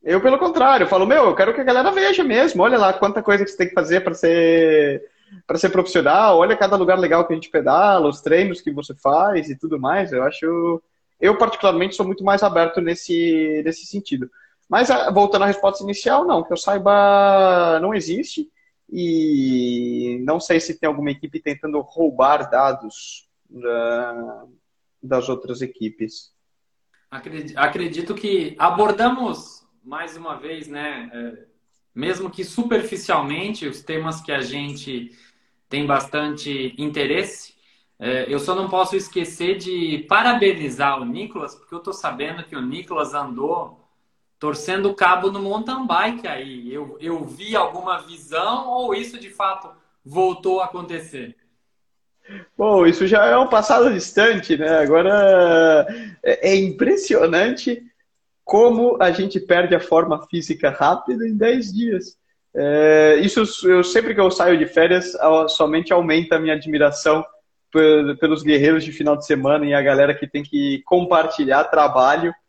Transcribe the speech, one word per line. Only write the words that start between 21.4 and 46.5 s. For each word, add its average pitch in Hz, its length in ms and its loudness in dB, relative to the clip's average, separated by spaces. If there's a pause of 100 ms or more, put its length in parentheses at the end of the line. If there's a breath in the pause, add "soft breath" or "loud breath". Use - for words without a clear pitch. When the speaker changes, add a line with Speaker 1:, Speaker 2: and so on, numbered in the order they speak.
Speaker 1:
tentando 147 400 -6
roubar 139 680 0
dados 127 800 -4 (200)
da, 117 960 -6 (580)
das 131 260 -4
outras 127 320 -8
equipes. 110 720 -12 (800)
Speaker 2:
Acredi-, 143 460 -16
acredito 165 580 -4
que 185 440 -4
abordamos 208 1000 -2 (220)
mais 160 340 -14
uma 160 200 -14
vez, 151 320 -16
né, 143 440 -14
é, 117 340 -16 (480)
mesmo 180 360 -6
que 185 140 -12
superficialmente, 185 1200 -6
os - 160 -12
temas 160 380 -8
que - 100 -14
a 139 100 -4
gente 135 680 -12 (580 soft breath)
tem 143 180 -6
bastante 143 920 -6
interesse. 147 760 -6 (440)
É, 127 340 -6
eu 143 60 -4
só 180 160 -4
não 190 140 -6
posso 185 260 -2
esquecer 185 600 -6
de 170 520 -8
parabenizar 160 920 0
o 123 40 -10
Nicolas, 156 500 -12
porque - 200 -20
eu 170 60 -14
tô 185 120 -12
sabendo 156 520 -10
que - 100 -20
o 135 60 -10
Nicolas 147 540 -8
andou 143 640 -8 (600)
torcendo 185 520 -6
o 196 40 -8
cabo 180 360 0
no 196 120 -10
mountain 220 440 -8
bike 202 420 -4
aí. 131 440 -14